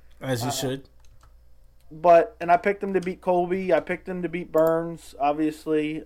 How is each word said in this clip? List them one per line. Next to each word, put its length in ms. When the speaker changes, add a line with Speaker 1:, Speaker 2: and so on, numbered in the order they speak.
Speaker 1:
As 220
you 60
Speaker 2:
Uh, 20
Speaker 1:
should. 380
Speaker 2:
but, 480
and 120
I 60
picked 260
him 100
to 80
beat 200
Colby. 520
I 60
picked 280
him 140
to 80
beat 220
Burns, 680
obviously. 880